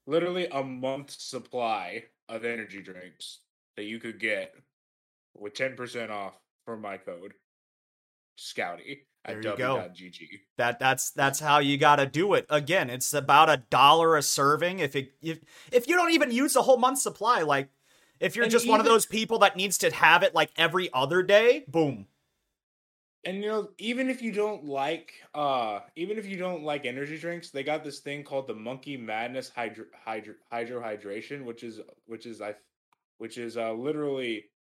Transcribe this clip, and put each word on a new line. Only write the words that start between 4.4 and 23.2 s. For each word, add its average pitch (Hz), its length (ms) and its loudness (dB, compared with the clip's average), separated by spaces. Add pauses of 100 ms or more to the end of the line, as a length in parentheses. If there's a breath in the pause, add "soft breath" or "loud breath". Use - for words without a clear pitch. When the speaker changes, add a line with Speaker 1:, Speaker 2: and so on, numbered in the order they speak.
Speaker 1:
with 104 160 -14
ten 131 220 -6
percent 117 340 -10
off 101 240 -10 (320)
for 113 120 -10
my 101 200 -12
code, 92 360 -16 (1040)
Scouty, 90 600 -12 (260)
at 107 160 -10
Speaker 2:
There 107 100 -6
you 101 60 -6
go. 127 180 -2
Speaker 1:
W 113 60 -4
dot 90 140 -14
G 90 140 -20
G. 82 180 -20 (300)
Speaker 2:
That, 120 220 -2
that's, 131 320 0
that's 139 280 0
how 147 200 4
you 143 180 2
gotta 147 280 6
do 170 300 0
it. 123 140 2
Again, 151 400 0
it's 127 240 -4
about 147 360 8
a 143 80 6 (120)
dollar 156 460 8
a 147 60 4
serving. 151 580 0
If 143 160 -2
it, 135 260 -4
if, 160 180 -8 (320 soft breath)
if 247 160 4
you 339 80 2
don't 349 160 4
even 285 200 4
use 254 220 0
the 247 80 6
whole 247 160 6
month's 269 240 2
supply, 208 400 0
like, 139 280 0 (500)
if 185 160 -2
you're 233 80 0
Speaker 1:
And 226 80 2
Speaker 2:
just 233 160 4
one 220 120 6
of 220 60 0
Speaker 1:
even 226 80 8
Speaker 2:
those 220 120 4
people 220 340 -2
that 196 160 6
needs 190 240 -2
to 196 120 2
have 175 320 6
it, 180 120 2
like, 156 200 2
every 170 380 0
other 139 300 2
day, 233 440 6
boom. 135 400 -2 (1160)